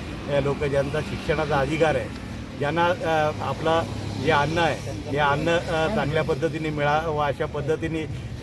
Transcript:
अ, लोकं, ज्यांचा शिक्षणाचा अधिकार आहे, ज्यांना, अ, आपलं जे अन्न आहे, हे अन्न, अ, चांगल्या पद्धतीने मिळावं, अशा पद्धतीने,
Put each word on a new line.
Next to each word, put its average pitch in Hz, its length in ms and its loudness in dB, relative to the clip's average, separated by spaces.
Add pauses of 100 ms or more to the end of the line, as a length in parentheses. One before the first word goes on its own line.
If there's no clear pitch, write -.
(320)
अ, 143 80 4
लोकं, 139 260 0
ज्यांचा 139 340 0
शिक्षणाचा 147 580 0
अधिकार 147 360 2
आहे, 110 140 -2 (500)
ज्यांना, 160 280 2
अ, 160 440 2 (100)
आपलं 156 420 2 (420)
जे 156 60 4
अन्न 151 280 4
आहे, 147 520 0
हे 139 80 0
अन्न, 147 300 2
अ, 165 460 2
चांगल्या 151 300 0
पद्धतीने 156 460 -2
मिळावं, 151 540 0
अशा 143 220 0
पद्धतीने, 156 560 -2 (400)